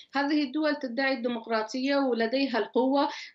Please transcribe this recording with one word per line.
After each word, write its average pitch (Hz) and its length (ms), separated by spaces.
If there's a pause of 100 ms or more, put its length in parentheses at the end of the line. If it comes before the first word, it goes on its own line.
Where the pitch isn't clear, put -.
(140)
هذه 285 280
الدول 294 340
تدعي 269 360
الديمقراطية 233 840
ولديها 240 640
القوة، 262 500 (260)